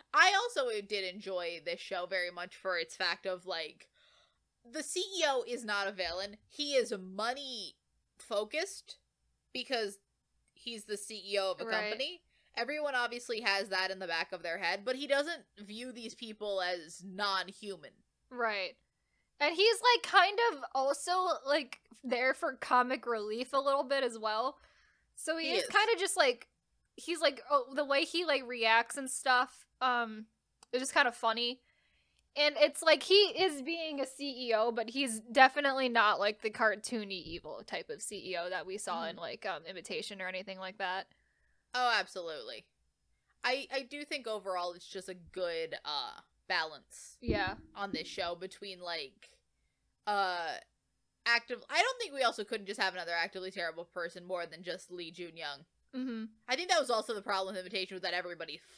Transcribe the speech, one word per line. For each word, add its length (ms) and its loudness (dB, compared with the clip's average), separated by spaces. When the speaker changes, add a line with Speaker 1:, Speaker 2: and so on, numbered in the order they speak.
Speaker 1:
I 220 8
also 320 0
did 280 -2
enjoy 500 -4
this 160 -4
show 260 -6
very 240 -2
much 260 -10
for 220 -2
its 180 -4
fact 300 -2
of, 200 -6
like, 420 -8
the 120 -8
C 180 -6
E 260 -2
O 220 2
is 160 -6
not 240 -2
a 40 -4
villain. 440 -6
He 260 -4
is 240 2
money 800 -6
focused 800 -4
because 460 -4
he's 300 -12
the 120 -6
C 260 -10
E 60 4
O 140 2
of 80 -6
a 40 -4
Speaker 2:
Right. 160 0
Speaker 1:
company. 320 -6
Everyone 380 -2
obviously 460 -2
has 300 0
that 200 0
in 80 -6
the 80 -6
back 260 -2
of 100 -10
their 160 -4
head, 260 -2
but 120 -2
he 100 -6
doesn't 380 0
view 340 -12
these 220 -12
people 460 -4
as 440 -4
non-human. 880 -4
Speaker 2:
Right. 460 -2
And 160 4
he's, 220 6
like, 80 2
kind 360 6
of 120 -8
also, 380 0
like, 340 0
there 300 2
for 200 -2
comic 520 2
relief 460 -2
a 60 2
little 260 2
bit 200 2
as 140 -2
well. 400 -2
So 220 -2
he 100 -2
Speaker 1:
He 80 0
Speaker 2:
is 80 2
Speaker 1:
is. 60 -4
Speaker 2:
kinda 280 4
just, 180 0
like, 320 2
he's, 240 -6
like, 300 2
oh, 240 4
the 100 2
way 200 4
he, 220 0
like, 200 2
reacts 520 4
and 120 -6
stuff, 560 2
um, 460 0
it's 100 0
just 120 -4
kinda 160 8
funny. 500 0
And 220 4
it's 240 6
like 200 8
he 120 4
is 200 2
being 380 -4
a 60 0
C 420 -6
E 60 4
O, 180 4
but 180 -2
he's 300 -2
definitely 680 6
not, 320 6
like, 200 2
the 100 -2
cartoony 600 0
evil 420 -10
type 260 -8
of 100 -8
C 320 -8
E 40 -4
O 120 -4
that 180 -4
we 120 -8
saw 220 -6
Speaker 1:
Mm-hmm. 100 -4
Speaker 2:
in, 60 -12
like, 300 -10
um, 200 -6
Imitation 560 -8
or 60 -6
anything 300 -10
like 200 -12
that. 300 -4
Speaker 1:
Oh, 240 2
absolutely. 640 -6
I, 280 0
I 100 -2
do 220 -10
think 240 -6
overall 460 -4
it's 140 -18
just 200 -10
a 60 -10
good, 680 -6
uh, 360 -6
balance 720 -4
Speaker 2:
Yeah. 360 0
Speaker 1:
on 180 -6
this 140 -6
show 280 -4
between, 460 -12
like, 500 -8
uh, 500 0
active-, 440 2
I 120 4
don't 180 2
think 140 -6
we 80 0
also 220 2
couldn't 220 -6
just 140 -8
have 140 2
another 180 -6
actively 380 -2
terrible 340 -6
person 400 -8
more 220 -4
than 160 -18
just 280 -8
Lee 220 -10
Junyoung. 520 -10
Speaker 2:
Mm-hmm. 300 -6
Speaker 1:
I 80 2
think 140 -6
that 100 6
was 100 -2
also 240 0
the 80 -6
problem 320 -2
with 60 -6
Imitation, 340 -6
was 80 -8
that 120 -2
everybody 420 -6